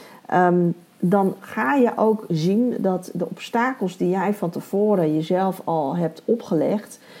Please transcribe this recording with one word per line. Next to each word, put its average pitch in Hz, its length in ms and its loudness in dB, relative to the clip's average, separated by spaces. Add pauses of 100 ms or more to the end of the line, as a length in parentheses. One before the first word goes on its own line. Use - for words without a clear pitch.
(260)
ehm, 175 440 4 (300)
dan 190 400 2
ga 247 360 -4
je 240 200 4
ook 214 320 2
zien 196 500 0
dat 185 360 -2
de 175 160 -4
obstakels - 680 -4
die 180 120 0
jij 190 240 0
van 196 160 -4
tevoren 190 680 0
jezelf 180 480 0
al 160 320 -2
hebt 170 300 -4
opgelegd, 190 760 -2 (200)